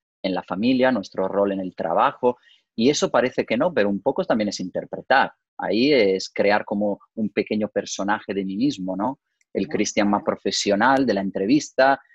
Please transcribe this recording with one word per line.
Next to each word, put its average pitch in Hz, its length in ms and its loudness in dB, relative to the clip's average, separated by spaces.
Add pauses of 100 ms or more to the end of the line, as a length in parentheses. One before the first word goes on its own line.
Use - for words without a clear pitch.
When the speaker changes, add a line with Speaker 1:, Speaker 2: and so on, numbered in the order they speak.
(220)
Speaker 1:
en 95 140 -2
la 87 80 -4
familia, 127 480 2
nuestro 98 360 -2
rol 101 260 0
en 95 60 -4
el 92 160 -8
trabajo, 123 600 0 (380)
y 120 160 4
eso 156 180 0
parece 123 380 0
que 113 100 -2
no, 170 160 0
pero 104 160 2
un 98 120 -2
poco 143 220 -2
también 107 260 0
es - 100 -6
interpretar. 92 760 -2 (240)
Ahí 110 340 2
es 98 400 2
crear 101 340 2
como 104 340 -2 (160)
un 104 140 -4
pequeño 107 400 -2
personaje 101 640 -4
de 98 100 -2
mí 95 120 -6
mismo, 98 380 -2
¿no? 113 240 -4 (340)
El 98 120 -2
Speaker 2:
Claro, - 120 -6
Speaker 1:
Cristian 101 320 0
más 101 120 0
Speaker 2:
claro. 101 160 -2
Speaker 1:
profesional 113 680 0
de 110 100 2
la 98 60 -2
entrevista, 127 800 0 (160)